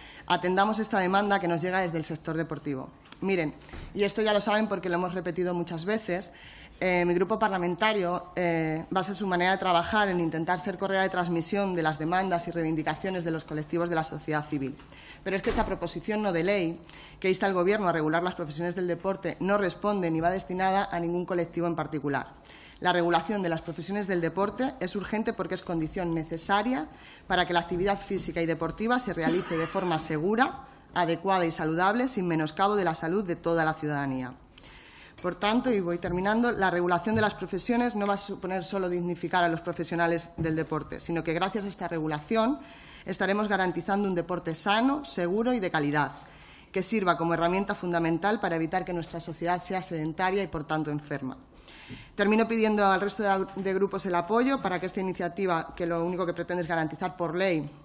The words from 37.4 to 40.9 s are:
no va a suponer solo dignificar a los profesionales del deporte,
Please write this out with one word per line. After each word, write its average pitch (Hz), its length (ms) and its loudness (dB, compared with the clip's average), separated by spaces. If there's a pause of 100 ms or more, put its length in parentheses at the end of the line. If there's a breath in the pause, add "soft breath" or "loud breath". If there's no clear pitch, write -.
no 202 100 2
va 202 80 2
a 196 40 2
suponer 190 460 -4
solo 190 260 -2
dignificar 175 540 0
a 170 60 4
los 165 120 -2
profesionales 165 760 0
del 160 180 0
deporte, 156 440 -4